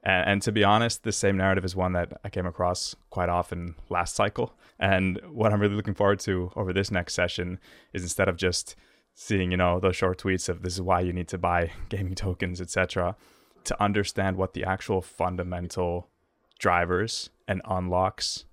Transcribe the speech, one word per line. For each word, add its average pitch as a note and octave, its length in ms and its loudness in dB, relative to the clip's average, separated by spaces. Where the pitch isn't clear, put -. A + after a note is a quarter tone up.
A-, - 20 2
and F#2+ 320 4
to G#2+ 120 -2
be G#2 120 4
honest, A2 380 4
the A2 100 -2
same G2 240 2
narrative F#2+ 300 2
is F2+ 100 -4
one F#2 160 0
that F2 220 -2
I F#2+ 60 -6
came F2+ 160 -4
across F2+ 500 -2
quite F2+ 180 0
often F2 460 -2
last F2 240 -2
cycle. - 400 -2
And F#2+ 440 2
what A2 220 4
I'm G#2 80 2
really G#2 160 4
looking G#2+ 180 -4
forward G2+ 260 4
to F2+ 360 -2
over F#2 160 -2
this G2 180 0
next F2+ 240 -2
session F2+ 460 -2
is F#2+ 100 -6
instead F#2 260 0
of F2+ 80 -2
just - 380 -2
seeing, F#2 380 0
you F2+ 40 0
know, F2+ 220 4
those F#2 160 4
short F#2 240 0
tweets F#2+ 300 0
of E2 140 -6
"This F2+ 120 -4
is F#2+ 80 -4
why F2+ 180 2
you F2+ 120 0
need F2+ 160 -4
to F#2 100 -6
buy F2 320 2
<laughs> - 100 -8
gaming F#2+ 260 -4
tokens," F2+ 440 -4
et F2+ 100 -10
cetera, F2+ 440 0
to - 180 -2
understand G2 540 0
what F#2+ 160 -2
the - 120 -6
actual F#2+ 360 0
fundamental F2 1080 -4
drivers F2+ 720 0
and F#2+ 200 -2
unlocks F#2 880 -2